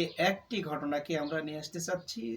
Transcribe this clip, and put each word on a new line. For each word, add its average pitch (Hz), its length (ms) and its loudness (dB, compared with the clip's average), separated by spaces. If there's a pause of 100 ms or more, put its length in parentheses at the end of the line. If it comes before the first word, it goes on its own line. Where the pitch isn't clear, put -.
(300)
একটি 196 260 -2 (140)
ঘটনাকে 147 420 0 (100)
আমরা 156 240 0
নিয়ে 151 160 -4
আসতে 170 240 -6
চাচ্ছি। 180 360 -2 (140)